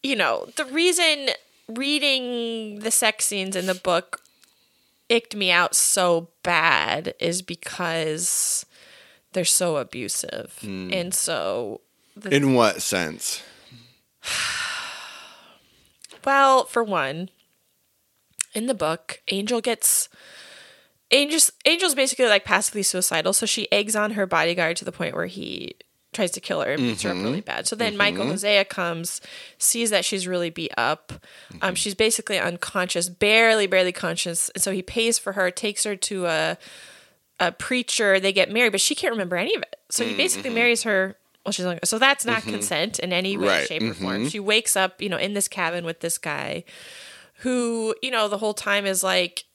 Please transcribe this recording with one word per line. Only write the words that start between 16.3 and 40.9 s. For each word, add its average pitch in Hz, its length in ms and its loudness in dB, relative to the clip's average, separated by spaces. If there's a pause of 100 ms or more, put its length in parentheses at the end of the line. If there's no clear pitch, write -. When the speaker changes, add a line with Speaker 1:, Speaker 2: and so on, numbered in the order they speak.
Speaker 1:
for - 180 0
one, 170 480 -2 (1200)
in 220 120 -4
the 262 80 0
book, 165 540 -4
Angel 208 320 -2
gets, - 480 0 (1000)
Angel's, 294 400 4 (140)
Angel's 339 300 4
basically, 262 320 2
like, 208 180 4
passively 202 380 0
suicidal, 180 500 0
so 220 140 0
she - 260 -2
eggs 208 240 2
on 208 160 0
her 202 140 0
bodyguard 170 520 2
to 185 60 -8
the 180 80 -6
point - 220 -6
where 170 120 -4
he - 480 -10 (380)
tries 185 200 -2
to - 80 -8
kill - 220 -4
her - 100 0
and 143 100 0
beats 113 200 -2
her 101 80 -2
up 90 60 -4
Speaker 2:
Mm-hmm. 92 80 -4
Speaker 1:
really 143 160 -2
bad. - 260 -6
So 226 100 -4
then 214 200 -2
Michael 202 280 0
Speaker 2:
Mm-hmm. 135 80 0
Speaker 1:
Hosea 202 320 2
comes, 170 560 -6 (380)
sees 233 320 2
that 202 140 2
she's 185 220 -2
really 175 240 -2
beat 165 260 -8
up. 131 360 -2
Um, - 480 -20
Speaker 2:
Mm-hmm. 185 140 -2
Speaker 1:
she's 202 200 -2
basically 220 440 0
unconscious, 175 720 -2
barely, 214 580 4
barely 185 260 4
conscious. 170 580 -4
And 185 120 -4
so 196 100 0
he 185 100 -2
pays 226 360 0
for 196 160 -4
her, 185 160 2
takes 208 340 -4
her 208 120 -2
to 185 300 -4
a, 160 320 0 (800)
a 180 140 2
preacher. 220 680 2
They 196 120 2
get 190 180 2
married, 226 220 2
but 196 80 0
she - 140 2
can't 302 180 0
remember 185 240 -2
any 254 180 0
of - 80 -4
it. - 140 -12 (140)
So 233 140 0
he 214 100 -2
basically 254 360 0
Speaker 2:
Mm-hmm. 226 80 -4
Speaker 1:
marries 240 260 4
her 190 320 0 (260)